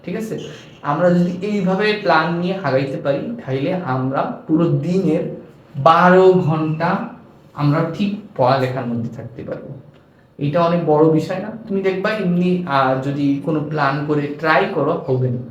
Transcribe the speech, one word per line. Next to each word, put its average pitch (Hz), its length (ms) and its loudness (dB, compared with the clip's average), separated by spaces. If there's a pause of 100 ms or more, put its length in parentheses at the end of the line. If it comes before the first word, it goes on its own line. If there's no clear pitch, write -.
ঠিক 175 120 -6
আছে? 220 220 -6 (440)
আমরা 165 280 2
যদি 175 360 2
এইভাবে 202 460 2 (100)
প্ল্যান 170 360 2
নিয়ে 180 240 -2
আগাইতে 135 340 0
পারি, 120 400 -4 (100)
তাহলে 135 280 -2
আমরা 135 720 -4
পুরো 160 220 2
দিনের 151 680 0 (400)
বারো 180 560 6
ঘন্টা 156 760 0 (460)
আমরা 147 260 2 (140)
ঠিক 202 260 -2 (160)
পড়ালেখার 127 500 0
মধ্যে 117 300 -4
থাকতে - 260 -14
পারবো। - 260 -10 (720)
এটা 151 240 0
অনেক 170 240 2
বড় 151 240 6
বিষয় 160 280 0
না? 208 120 -8 (180)
তুমি 196 140 -2
দেখবা, 190 280 0
এমনি, 180 560 0
আহ, 135 360 0
যদি 139 420 0
কোনো 156 160 0
প্ল্যান 147 460 -2
করে 147 160 0 (160)
ট্রাই 160 360 2
করো, 151 340 -2
হবে 127 220 0
না। 113 100 -4 (100)